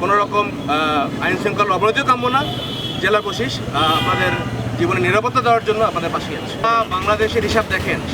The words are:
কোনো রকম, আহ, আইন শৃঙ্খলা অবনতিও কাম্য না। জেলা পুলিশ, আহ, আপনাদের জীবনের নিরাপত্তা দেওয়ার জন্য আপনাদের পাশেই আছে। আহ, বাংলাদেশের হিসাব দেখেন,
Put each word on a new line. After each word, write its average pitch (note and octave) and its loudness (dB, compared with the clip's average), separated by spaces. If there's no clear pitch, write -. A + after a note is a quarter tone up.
কোনো G3 2
রকম, G#3 0
আহ, D3 -2
আইন F3+ 0
শৃঙ্খলা G3+ 2
অবনতিও A3 2
কাম্য B3 2
না। C4+ 2
জেলা G3+ 2
পুলিশ, G3+ -4
আহ, D3 0
আপনাদের F3+ 0
জীবনের F3+ 0
নিরাপত্তা A3+ 2
দেওয়ার A#3 2
জন্য G#3+ 2
আপনাদের E3+ -2
পাশেই D#3+ -4
আছে। - -8
আহ, A3+ 2
বাংলাদেশের G#3 0
হিসাব G#3 0
দেখেন, F#3 -2